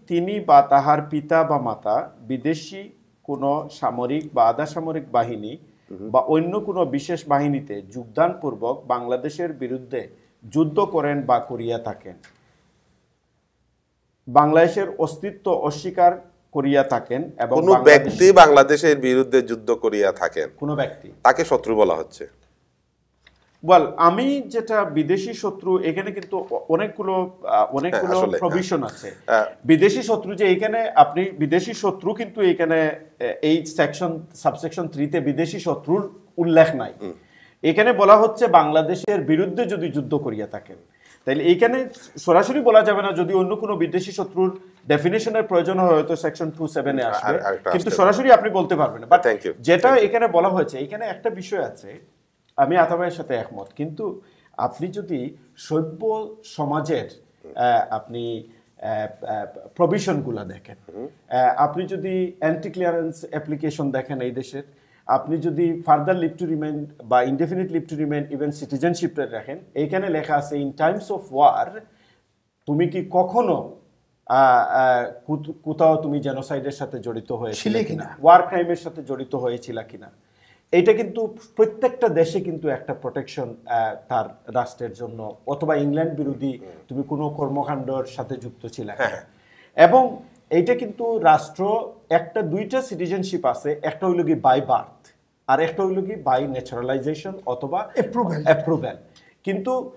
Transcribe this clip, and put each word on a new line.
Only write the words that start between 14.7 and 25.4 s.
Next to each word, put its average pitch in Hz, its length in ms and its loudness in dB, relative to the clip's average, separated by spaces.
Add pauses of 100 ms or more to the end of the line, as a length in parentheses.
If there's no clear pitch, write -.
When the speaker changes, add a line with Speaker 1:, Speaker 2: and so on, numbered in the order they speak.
Speaker 1:
অস্তিত্ব 190 540 -4
অস্বীকার 175 800 0 (200)
করিয়া 139 320 2
থাকেন 127 540 -4
এবং 120 180 -2
Speaker 2:
কোনো 165 160 4
Speaker 1:
বাংলাদেশ 151 320 8
Speaker 2:
ব্যক্তি 185 280 6
বাংলাদেশের 147 680 8
বিরুদ্ধে 127 440 2
যুদ্ধ 113 300 -4
করিয়া 104 400 2
থাকেন। 82 460 -2
Speaker 1:
কোনো 147 180 -6
ব্যক্তি। - 360 -8 (120)
Speaker 2:
তাকে 131 220 6
শত্রু 117 300 0
বলা 95 200 4
হচ্ছে। 78 320 -12 (1400)
Speaker 1:
Well, 170 200 8 (120)
আমি 240 440 2
যেটা 220 440 -2
বিদেশি 170 480 -2
শত্রু, 185 440 -4